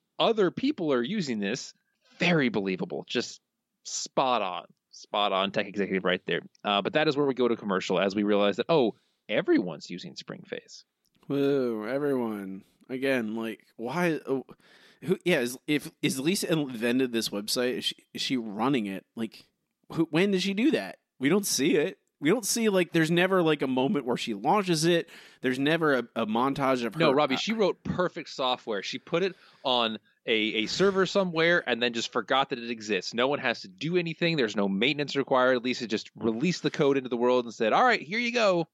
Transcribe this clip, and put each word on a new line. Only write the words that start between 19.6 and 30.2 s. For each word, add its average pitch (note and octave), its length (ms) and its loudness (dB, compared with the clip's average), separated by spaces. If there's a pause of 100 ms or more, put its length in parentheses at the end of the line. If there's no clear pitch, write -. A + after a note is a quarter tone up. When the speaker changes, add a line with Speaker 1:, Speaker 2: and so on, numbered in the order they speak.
Speaker 2:
who, D#3+ 200 0
when F#3 200 2
did F3+ 120 0
she G3 100 -2
do A#3+ 180 2
that? G2 280 -4 (200)
We B2+ 80 0
don't G3 180 4
see D#3+ 300 2
it. - 220 0 (240)
We C#3+ 80 2
don't A3 160 2
see, A3+ 240 0
like, F#3 240 2
there's D#3+ 180 4
never, F#3 300 4
like, D#3 220 2
a C#3 40 0
moment C3 380 0
where A#2+ 100 0
she - 180 -6
launches E3 520 2
it. E3+ 240 2 (320)
There's C3 180 0
never D3+ 360 2
a, B2 80 0 (120)
a A2+ 100 0
montage C3 600 0
of G#2 80 -4
her. D#3+ 60 -6
Speaker 1:
No, D#3 120 6
Robbie, C3+ 240 2
Speaker 2:
uh, A#2+ 40 -2
Speaker 1:
she - 120 -4
wrote G#3 320 0
perfect E3 460 -4
software. B2 520 -2
She - 160 -8
put E3+ 260 -2
it F#3 120 -4 (300)
on A#2 340 2 (260)